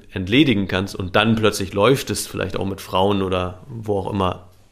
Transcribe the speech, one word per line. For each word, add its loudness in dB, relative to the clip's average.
entledigen 2
kannst -2
und -4
dann 4
plötzlich 0
läuft 4
es -4
vielleicht -6
auch -4
mit -6
Frauen 2
oder -4
wo -4
auch -6
immer -2